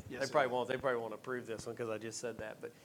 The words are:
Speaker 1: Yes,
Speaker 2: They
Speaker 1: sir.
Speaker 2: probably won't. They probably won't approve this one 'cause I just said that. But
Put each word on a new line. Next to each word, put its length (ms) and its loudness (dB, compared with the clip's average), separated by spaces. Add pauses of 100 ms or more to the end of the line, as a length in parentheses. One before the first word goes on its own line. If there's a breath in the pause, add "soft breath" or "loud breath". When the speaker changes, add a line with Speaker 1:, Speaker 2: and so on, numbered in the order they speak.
Speaker 1:
Yes, 100 -6
Speaker 2:
They 60 2
Speaker 1:
sir. 80 -2
Speaker 2:
probably 180 8
won't. 160 2
They 80 2
probably 240 2
won't 140 -2
approve 340 -4
this 180 -4
one 120 -6
'cause 120 -2
I 80 0
just 220 -6
said 200 -4
that. 200 -8
But 140 -8 (120 loud breath)